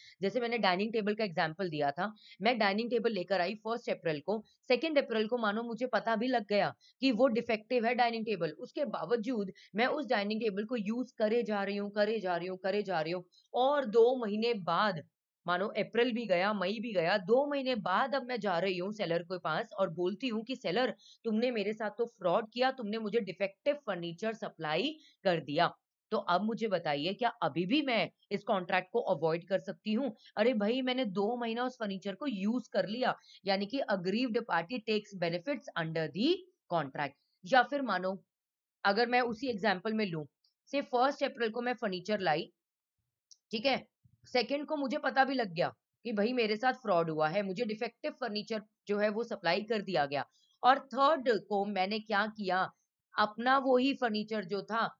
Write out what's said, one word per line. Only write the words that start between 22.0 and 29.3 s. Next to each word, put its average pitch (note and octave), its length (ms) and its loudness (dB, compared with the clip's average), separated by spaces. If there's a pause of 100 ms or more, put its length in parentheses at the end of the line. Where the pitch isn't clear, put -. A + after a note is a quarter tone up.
fraud G#3+ 440 0
किया, B3+ 200 2
तुमने A3+ 280 -6
मुझे A3 220 0
defective G3 640 -2
furniture F3 500 -4
supply F3+ 580 -2 (300)
कर F3 180 2
दिया।" D3 280 2 (420)
तो G#3+ 40 0 (120)
अब F3+ 160 4
मुझे A3 240 0
बताइए, E3 460 0
क्या A#3 140 0 (140)
अभी D#3+ 240 0
भी C4 160 2
मैं A3+ 280 0 (200)
इस G3+ 140 -4
contract F#3 480 0
को A#3 80 2 (100)
avoid D#3+ 380 0